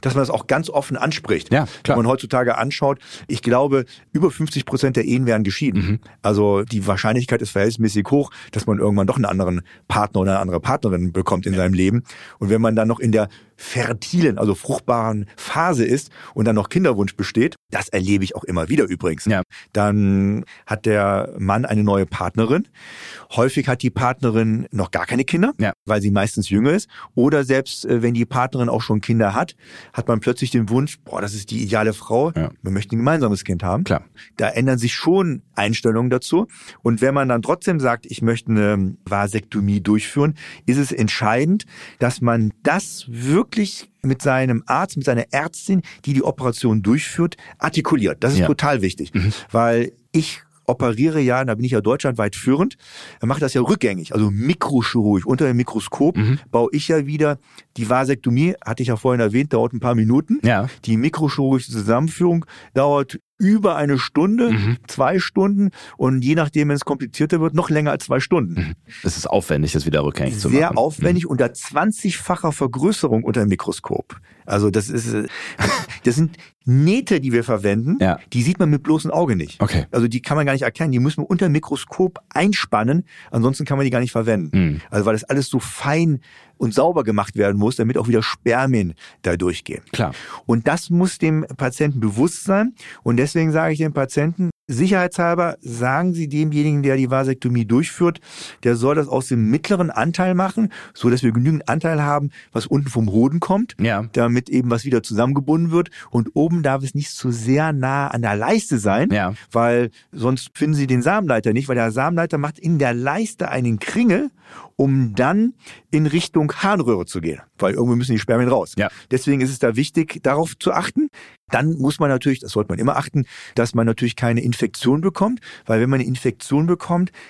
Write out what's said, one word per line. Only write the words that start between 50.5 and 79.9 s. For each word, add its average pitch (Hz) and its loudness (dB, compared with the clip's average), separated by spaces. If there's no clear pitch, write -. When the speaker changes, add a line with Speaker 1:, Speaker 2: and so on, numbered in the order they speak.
Speaker 1:
operiere 127 0
ja, 127 2
da 120 -2
bin 113 -4
ich 127 -2
ja 113 2
deutschlandweit 113 0
führend, 151 0
mache 131 0
das 135 0
ja 127 4
rückgängig, 104 -2
also 107 2
mikrochirurgisch, 104 0
unter 131 2
dem 123 2
Mikroskop 123 -2
Speaker 2:
Mhm. 113 2
Speaker 1:
baue 117 2
ich 151 -2
ja 156 2
wieder 147 0
die 113 -4
Vasektomie, 135 2
hatte 113 -4
ich 120 -2
ja 120 0
vorhin 123 0
erwähnt, 117 2
dauert 117 0
ein 120 -6
paar 123 0
Minuten. 127 2
Speaker 2:
Ja. 117 2
Speaker 1:
Die 113 2
mikrochirurgische 135 0
Zusammenführung 156 0
dauert 143 0
über 202 4
eine 143 2
Stunde, 220 2
Speaker 2:
Mhm. 110 0
Speaker 1:
zwei 147 0
Stunden 196 2
und 131 0
je 143 2
nachdem, 151 2
wenn 143 2
es 135 -6
komplizierter 151 -2
wird, 160 0
noch 170 0
länger 151 2
als 143 -6
zwei 131 0
Stunden. 131 0
Speaker 2:
Mhm. 78 -4
Das 87 -2
ist - -8
aufwendig, 76 0
das 73 -2
wieder 73 2
rückgängig 71 -2
zu 85 -2
Speaker 1:
Sehr 143 4
Speaker 2:
machen. - -4
Speaker 1:
aufwendig 160 0
Speaker 2:
Mhm. 175 -8
Speaker 1:
unter 123 0
zwanzigfacher 175 -2
Vergrößerung 135 0
unter 117 0
dem 104 2
Mikroskop. - -4
Also 101 2
das 101 0
ist, 117 -4
äh, 107 -4
<laughs> - -4
das 120 2
sind 156 2
Nähte, 165 4
die 131 -2
wir 117 2
verwenden, 113 0
Speaker 2:
Ja. - 4
Speaker 1:
die 123 0
sieht 156 0
man 175 4
mit 143 2
bloßem 156 0
Auge 151 0
nicht. 78 -6
Speaker 2:
Okay. 78 0